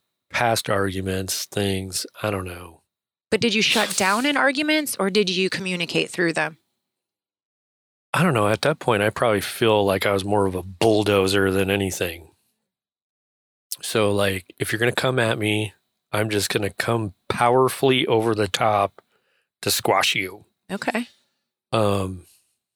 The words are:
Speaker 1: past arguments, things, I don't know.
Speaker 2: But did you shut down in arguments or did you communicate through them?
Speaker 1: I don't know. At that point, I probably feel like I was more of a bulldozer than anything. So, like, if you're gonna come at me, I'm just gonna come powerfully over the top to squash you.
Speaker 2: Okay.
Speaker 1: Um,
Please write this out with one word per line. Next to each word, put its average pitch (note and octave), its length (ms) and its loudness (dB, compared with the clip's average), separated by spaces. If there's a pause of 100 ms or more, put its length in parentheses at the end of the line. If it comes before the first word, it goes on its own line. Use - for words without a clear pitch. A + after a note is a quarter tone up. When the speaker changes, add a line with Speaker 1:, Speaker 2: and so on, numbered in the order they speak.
(300)
Speaker 1:
past A#2 400 -2
arguments, F#2+ 760 -4
things, F#2+ 600 -4 (160)
I G#2+ 80 -2
don't F#2+ 160 -4
know. F2 360 -16 (480)
Speaker 2:
But G#3+ 100 2
did G#3 140 2
you G#3+ 80 2
shut G#3 340 2
down G3+ 280 2
in C#4+ 120 0
arguments D4+ 640 0
or G3 120 0
did G3 180 2
you F#3 220 -2
communicate F3 600 -4
through E3+ 220 0
them? D#3 240 -2 (1600)
Speaker 1:
I C#3+ 80 2
don't F3 120 4
know. G#2 140 4
At A2 140 0
that D3+ 160 2
point, G#2+ 240 2
I G#2+ 80 2
probably A2 320 2
feel G#2+ 420 2
like G2 220 0
I G#2 60 2
was G2 120 0
more G2+ 220 2
of F#2+ 80 -2
a F2+ 80 -6
bulldozer G2+ 880 2
than F#2+ 200 0
anything. F2+ 600 -4 (1500)
So, G#2+ 280 0
like, G2 360 -2 (120)
if - 140 -4
you're A2 60 -4
gonna A#2+ 140 0
come C3 260 -2
at A2+ 200 0
me, G#2+ 360 -2 (380)
I'm G#2+ 180 -2
just G#2 180 -2
gonna G#2 220 -4
come A2+ 420 -4 (160)
powerfully B2+ 800 2
over A2+ 280 2
the G#2 140 0
top G#2 540 0 (580)
to - 100 -4
squash - 440 2
you. G2 320 -6 (260)
Speaker 2:
Okay. A#3 360 -4 (640)
Speaker 1:
Um, G2 520 -2 (520)